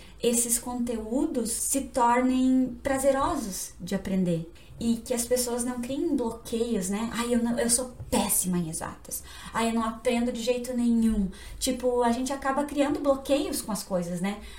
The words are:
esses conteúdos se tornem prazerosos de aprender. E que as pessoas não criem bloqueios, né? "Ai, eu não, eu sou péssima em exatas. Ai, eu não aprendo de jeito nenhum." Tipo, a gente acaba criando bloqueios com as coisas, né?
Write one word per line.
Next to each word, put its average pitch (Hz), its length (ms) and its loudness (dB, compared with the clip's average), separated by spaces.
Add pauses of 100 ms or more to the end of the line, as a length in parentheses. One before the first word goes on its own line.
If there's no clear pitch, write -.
(220)
esses 233 360 2
conteúdos 240 920 -2
se - 300 0
tornem 254 1040 4
prazerosos 269 960 0
de 185 140 -4
aprender. 185 580 0 (260)
E 233 180 0
que - 180 -4
as 233 100 -2
pessoas 240 400 0
não 247 160 -4
criem 294 340 -2
bloqueios, 226 760 -2
né? 220 240 -2
"Ai, 240 200 -2
eu 233 80 4
não, 233 160 0
eu 233 120 2
sou - 260 0 (140)
péssima 180 480 2
em 170 100 -2
exatas. - 560 -8 (300)
Ai, 226 160 2
eu - 20 -2
não 226 100 0
aprendo 233 480 0
de 233 120 -6
jeito 247 340 -2
nenhum." 226 540 4 (280)
Tipo, 247 440 2
a 240 100 6
gente 254 180 0
acaba 277 340 0
criando 285 360 0
bloqueios 285 600 2
com 220 100 -6
as 196 100 -4
coisas, 175 380 -2
né? 202 160 -2 (220)